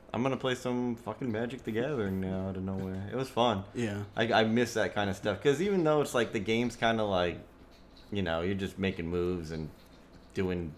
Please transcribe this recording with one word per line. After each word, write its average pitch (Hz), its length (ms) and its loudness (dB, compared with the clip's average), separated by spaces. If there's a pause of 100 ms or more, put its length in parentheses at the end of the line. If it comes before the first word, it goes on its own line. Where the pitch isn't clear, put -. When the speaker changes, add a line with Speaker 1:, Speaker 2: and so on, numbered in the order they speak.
(120)
Speaker 1:
I'm 113 100 -2
gonna 131 140 0
play 127 180 0
some 123 400 -2
fucking 113 360 -6
Magic 117 340 -4
the 113 80 -4
Gathering 110 480 -2
now 95 300 -4
out 95 60 -6
of 95 60 -4
nowhere." 95 500 -6
It 117 40 -6
was 135 120 -4
fun. 113 360 2 (100)
Speaker 2:
Yeah. 104 280 -2 (140)
Speaker 1:
I, 113 160 2
I 110 120 6
miss 113 300 2
that 101 200 0
kind 101 160 0
of 95 60 -2
stuff. 101 260 -2
'Cause 143 180 4
even 190 220 2
though 151 200 6
it's - 120 -2
like 117 180 2
the 117 60 -2
game's 113 380 0
kinda 113 260 2
like, 90 360 2 (760)
you 101 100 0
know, 82 200 2
you're 95 120 0
just 95 240 -4
making 92 300 -2
moves 87 420 0
and 80 200 -6 (640)
doing 87 440 -2